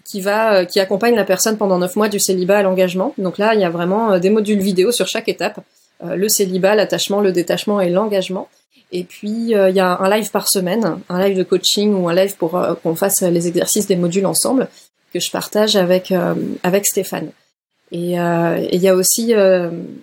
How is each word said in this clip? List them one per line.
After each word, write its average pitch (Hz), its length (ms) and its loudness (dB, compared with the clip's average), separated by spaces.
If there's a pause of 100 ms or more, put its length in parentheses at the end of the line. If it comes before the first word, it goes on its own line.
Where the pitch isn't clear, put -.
qui - 160 -10
va, 208 360 2
euh, 185 100 4
qui 196 140 -2
accompagne 208 360 2
la 196 100 2
personne 208 320 0
pendant 196 200 0
neuf 180 180 -2
mois 214 140 2
du 202 100 -2
célibat 190 380 2
à 202 60 4
l'engagement. 185 560 0
Donc 180 180 -4
là, 214 160 2
il 214 80 2
y - 20 2
a 175 60 0
vraiment, 185 440 0
euh, 180 60 4
des 190 120 2
modules 214 280 2
vidéo 190 320 2
sur 190 160 -2
chaque - 220 -6
étape. 190 300 -4 (440)
Euh, 170 120 -6
le 190 120 0
célibat, 190 460 0
l'attachement, 196 480 0
le 196 100 2
détachement 180 480 -2
et 180 120 0
l'engagement. 190 580 -2 (420)
Et 180 140 -6
puis, 226 500 -4
euh, 196 140 6
il 185 60 2
y 196 40 2
a 180 220 2
un 190 80 2
live 214 220 0
par 202 180 -2
semaine, 185 480 0 (100)
un 180 160 -2
live 196 140 0
de 185 60 0
coaching 202 500 0
ou 175 160 0
un 165 60 0
live 196 200 0
pour, 170 220 -2
euh, 175 160 0
qu'on 165 220 -4
fasse 196 260 -2
les 175 260 0
exercices 175 400 -2
des 190 80 2
modules 175 300 0
ensemble, 220 420 0 (460)
que 175 80 -4
je - 100 -6
partage 208 460 0
avec, 185 340 2
euh, 175 220 0 (300)
avec 190 220 0
Stéphane. 170 440 -6 (600)
Et, 175 280 -4
euh, 170 380 0
et 175 180 -2
il 175 60 2
y 190 80 4
a 185 60 6
aussi, 226 380 0
euh, 185 360 4 (340)